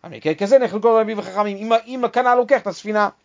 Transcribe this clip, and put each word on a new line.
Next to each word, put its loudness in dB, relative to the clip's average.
המקרה -6
כזה, 4
נחלקו 2
רבי 0
וחכמים, -4
אם, -6
אם -6
הקנה 0
לוקח 2
את -8
הספינה. -4